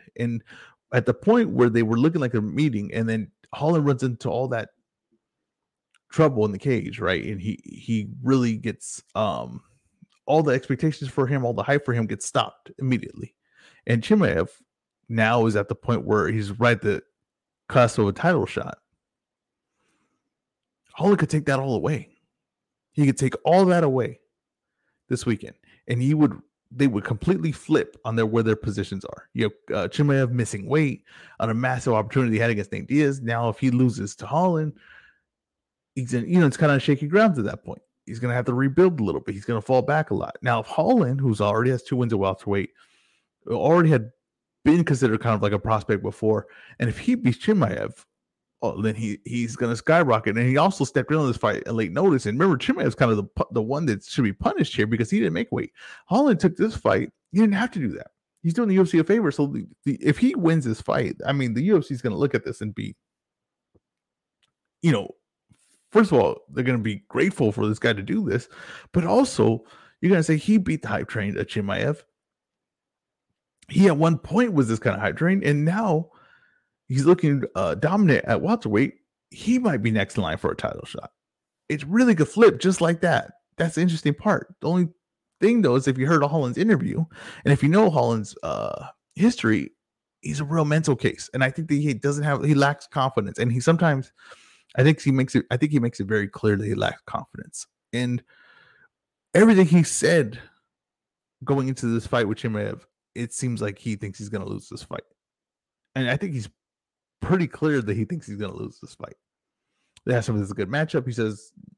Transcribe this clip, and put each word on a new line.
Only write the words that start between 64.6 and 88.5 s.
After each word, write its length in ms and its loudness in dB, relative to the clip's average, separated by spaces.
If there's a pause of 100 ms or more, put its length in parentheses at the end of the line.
you 100 4
know, 160 -2 (840)
first 220 4
of 60 6
all, 320 2
they're 120 -4
gonna 180 0
be 280 -4
grateful 440 0
for 140 -2
this 120 0
guy 160 0
to 80 -6
do 260 -4
this, 180 -2 (460)
but 140 0
also 580 2 (380)
you're 80 2
gonna 120 4
say 140 2
he 220 2
beat 240 -2
the 60 -10
hype 200 -4
train 300 -4
at 100 -4
Chimaev. 540 -4 (1700)
He 160 4
at 100 4
one 220 2
point 340 0
was 160 2
this 120 -2
kind 160 -2
of 40 -10
hype 160 -2
train, 280 0
and 200 0
now 460 -2 (800)
he's 160 -2
looking, 400 4 (100)
uh, 220 -2
dominant 480 2
at 180 0
welterweight. 520 0 (360)
He 300 -2
might 200 0
be 120 0
next 240 -2
in 80 0
line 140 -4
for 120 -2
a 60 -4
title 280 -8
shot. 280 -16 (560)
It 160 -4
really 320 4
could 100 4
flip 320 6
just 220 0
like 220 2
that. 320 0 (240)
That's 180 -2
the 60 0
interesting 320 0
part. 460 -2
The 80 -4
only 200 2 (520)
thing, 220 4
though, 140 4
is 100 0
if 120 0
you 100 0
heard 160 4
Holland's 340 -2
interview, 460 0 (400)
and 80 4
if 100 4
you 60 4
know 220 4
Holland's, 520 0
uh, 460 -6 (260)